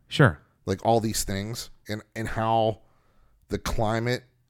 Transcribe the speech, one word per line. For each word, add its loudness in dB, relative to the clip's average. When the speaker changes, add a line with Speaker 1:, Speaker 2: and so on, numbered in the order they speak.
Speaker 1:
sure. 4
Speaker 2:
Like, -2
all 4
these -2
things -6
and, -8
and -6
how 0
the -2
climate -2